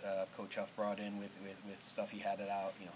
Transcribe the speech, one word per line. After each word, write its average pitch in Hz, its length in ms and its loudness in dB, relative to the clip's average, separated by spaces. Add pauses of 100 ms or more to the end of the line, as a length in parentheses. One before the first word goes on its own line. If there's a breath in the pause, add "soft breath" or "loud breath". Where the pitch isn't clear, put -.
uh, 98 200 4 (100)
Coach 98 200 -2
Huff 101 200 0
brought 104 240 4
in 101 200 0
with, 101 220 -4
with, 98 240 -6
with 98 160 -6
stuff - 300 -2
he 104 80 -4
had 98 220 2
at 98 80 0
Al-, 98 300 2
you 95 60 -8
know, 85 100 -8